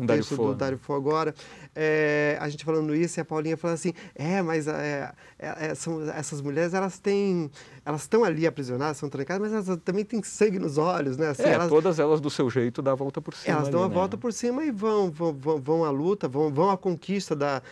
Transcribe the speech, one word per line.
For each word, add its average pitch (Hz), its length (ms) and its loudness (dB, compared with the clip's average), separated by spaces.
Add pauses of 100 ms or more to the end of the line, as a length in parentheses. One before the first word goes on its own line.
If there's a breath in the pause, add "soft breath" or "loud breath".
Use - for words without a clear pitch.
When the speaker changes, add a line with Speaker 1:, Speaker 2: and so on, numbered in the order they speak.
Speaker 1:
Um 120 60 0
Speaker 2:
texto - 0 - (240)
Speaker 1:
Darifo, 147 60 0
Speaker 2:
do 117 120 2
Speaker 1:
né? 135 60 -2
Speaker 2:
Darifo 135 380 -4
agora, 151 420 0 (400 loud breath)
é, 151 640 2
a 151 80 -4
gente 147 160 -10
falando 156 300 0
isso, 170 240 0
e - 20 -2
a 156 40 -8
Paulinha 156 320 -2
falando 170 180 -2
assim, 165 180 -2 (220 loud breath)
"É, 180 260 -2
mas, 160 260 0
é, 147 440 -4 (260 loud breath)
é, 156 300 -8
é, 151 80 -4
são, 156 340 -6
essas 151 320 -8
mulheres, 151 320 -2
elas 190 240 -2
têm, 196 540 0 (340 loud breath)
elas 147 160 -2
estão 226 220 4
ali 165 240 2
aprisionadas, 143 480 -2
são 147 140 -6
trancadas, 180 420 -4
mas 208 160 -2
elas 180 160 -2
também 196 220 -2
têm 208 180 -4
sangue 208 360 2
nos 156 180 -2
olhos, 151 400 0
né?" 160 140 2
Assim, 139 120 -2
Speaker 1:
É, 294 80 6
Speaker 2:
elas 175 160 4
Speaker 1:
todas 160 320 4
elas 156 220 4
do 143 80 -2
seu 131 200 0
jeito 123 320 0
dão 135 120 2
a - 20 2
volta 139 260 -4
por 156 120 -10
cima - 220 -2
Speaker 2:
Elas 151 100 2
Speaker 1:
ali, 139 80 -2
Speaker 2:
dão 175 100 4
a 190 60 2
Speaker 1:
né? - 40 -2
Speaker 2:
volta 190 240 0
por 240 140 -4
cima 247 320 -2
e 302 80 0
vão, 208 400 0
vão, 160 220 -2
vão, 143 280 0
vão 160 220 2
à 156 60 2
luta, 156 400 0
vão, 147 200 2
vão 156 220 4
à 190 60 2
conquista 185 580 -4
da, 139 260 0 (100)